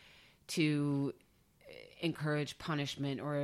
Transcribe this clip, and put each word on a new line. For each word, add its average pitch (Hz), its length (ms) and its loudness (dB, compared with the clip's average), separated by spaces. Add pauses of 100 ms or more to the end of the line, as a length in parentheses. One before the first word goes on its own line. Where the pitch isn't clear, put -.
(500)
to 147 640 2 (880)
encourage 151 580 0
punishment 139 640 -2
or 147 240 -2